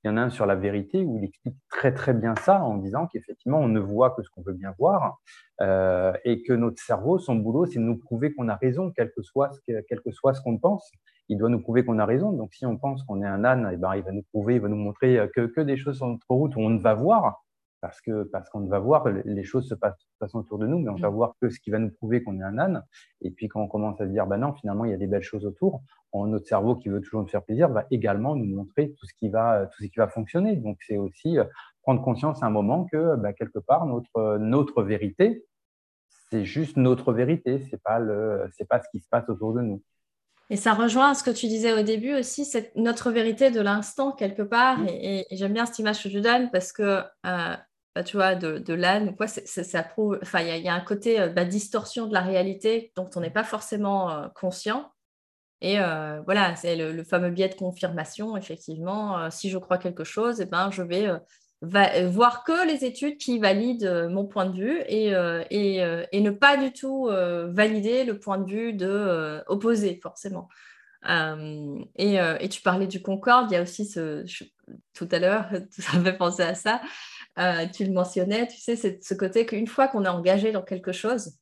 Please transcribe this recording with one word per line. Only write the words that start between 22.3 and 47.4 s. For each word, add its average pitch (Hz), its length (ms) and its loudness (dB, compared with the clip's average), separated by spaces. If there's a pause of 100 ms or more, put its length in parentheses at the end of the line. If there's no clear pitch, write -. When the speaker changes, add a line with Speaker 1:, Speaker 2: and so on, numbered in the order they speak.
Speaker 1:
est 95 60 -6
un 104 140 -6
âne. 165 260 0 (380)
Et 92 80 -6
puis, 104 180 -10
quand 107 140 -6
on 101 60 -4
commence 104 320 -4
à 101 60 -2
se 95 40 -4
dire, « 101 180 0
Bah 98 80 0
non, 139 160 -2
finalement, 107 320 -4
il 113 60 -2
y 98 40 -2
a 90 40 -6
des 98 80 -2
belles 98 160 0
choses 104 240 -8
autour », 135 360 -2 (300)
on, 101 140 -2
notre 107 200 -2
cerveau 110 300 2
qui 113 120 -8
veut 101 120 -2
toujours 107 220 -4
nous 90 60 -6
faire 101 140 -2
plaisir 143 260 2
va 117 220 0
également 113 460 0
nous 117 80 -2
montrer 101 480 -2
tout - 140 -20
ce - 80 -20
qui 110 140 -4
va, 110 380 2
tout - 160 -16
ce 101 60 -10
qui - 80 -10
va 110 120 4
fonctionner. 180 480 -2
Donc, 107 300 -6
c'est 104 120 -2
aussi, 131 400 -2
euh, 107 60 4 (380)
prendre 131 200 2
conscience 131 400 -2
à 120 40 0
un 110 40 2
moment 107 340 2
que, 160 320 2
bah, 104 160 -2
quelque 107 260 -8
part, 139 280 2
notre, 113 520 0
notre 120 440 2
vérité, 107 640 2 (840)
c'est 107 140 0
juste 143 320 -4
notre 127 360 4
vérité, 131 480 2 (100)
c'est 107 120 -10
pas 110 160 0
le, 104 580 -2
c'est 101 120 -8
pas 120 120 4
ce - 100 -16
qui 98 100 -10
se - 80 -20
passe 117 200 0
autour 110 260 -2
de 123 80 0
nous. 101 200 -4 (680)
Speaker 2:
Et 208 60 -2
ça 214 180 2
rejoint 240 400 4
ce 269 80 -4
que 254 80 0
tu 233 160 -4
disais 220 260 2
au 214 100 4
début 220 320 0
aussi, 269 300 -2
c'est 226 320 -4
notre 233 340 0
vérité 226 400 4
de 233 100 0
l'instant 208 520 0
quelque 202 300 -4
part. 240 380 4
Speaker 1:
Mm. 208 80 0
Speaker 2:
Et, 196 320 -4
et, - 120 -8
et 190 40 -10
j'aime 196 180 -2
bien 233 100 2
cette 233 140 -8
image 214 240 0
que 202 60 -6
tu 202 120 -2
donnes 240 300 4
parce 180 220 0
que, 196 300 2 (240)
euh, 175 300 -4 (480)